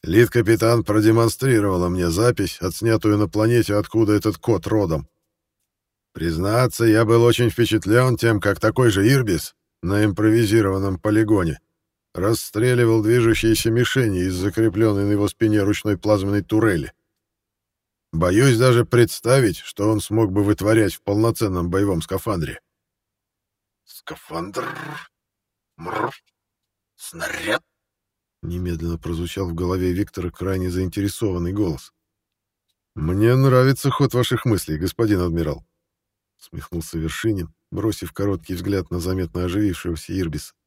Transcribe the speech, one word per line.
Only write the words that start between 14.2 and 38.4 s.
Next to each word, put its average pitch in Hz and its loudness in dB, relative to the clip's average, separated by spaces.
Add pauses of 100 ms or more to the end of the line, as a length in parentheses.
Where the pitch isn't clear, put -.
из 95 -2
закреплённой 101 0
на 104 0
его 104 0
спине 107 0
ручной 104 0
плазменной 101 0
турели. 101 0 (1200)
Боюсь 101 2
даже 120 4
представить, 117 2
что - -4
он 107 0
смог 104 0
бы 101 0
вытворять 104 2
в - -18
полноценном 98 -2
боевом 95 0
скафандре». 92 -6 (1200)
«Скафандр? - -12 (1120)
Мр? - -6 (840)
Снаряд?» - -8 (800)
немедленно 85 -6
прозвучал 85 -6
в 85 -6
голове 90 -2
Виктора 90 -6
крайне 92 -4
заинтересованный 92 -2
голос. 92 -4 (1000)
«Мне 98 2
нравится 131 4
ход - 0
ваших 123 -2
мыслей, 87 -2
господин 98 0
адмирал», 82 -2 (720)
усмехнулся - -10
Вершинин, 82 -4 (180)
бросив 98 -6
короткий 98 -4